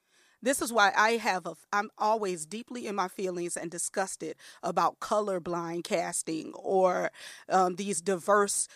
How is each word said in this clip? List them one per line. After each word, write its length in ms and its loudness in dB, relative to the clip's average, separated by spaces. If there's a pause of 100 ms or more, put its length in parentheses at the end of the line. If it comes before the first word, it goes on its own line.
(420)
This 180 2
is 100 -4
why 240 6
I 180 4
have 340 -2
a, 80 -10 (180)
I'm 240 -2
always 480 0
deeply 420 -10
in 80 -6
my 140 -2
feelings 480 -6
and 140 -8
disgusted 680 -6 (260)
about 380 0
colorblind 840 -2
casting 680 -4
or, 580 2 (380)
um, 280 4
these 260 -4
diverse, 720 2